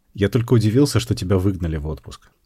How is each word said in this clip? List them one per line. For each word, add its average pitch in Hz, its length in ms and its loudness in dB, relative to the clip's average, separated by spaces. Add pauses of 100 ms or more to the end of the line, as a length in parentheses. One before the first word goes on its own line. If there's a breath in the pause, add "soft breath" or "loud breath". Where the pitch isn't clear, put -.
(140)
Я 101 160 0
только 120 240 0
удивился, 117 460 4
что - 160 -2
тебя 92 220 -2
выгнали 90 400 -2
в 76 100 -8
отпуск. - 420 -14 (160)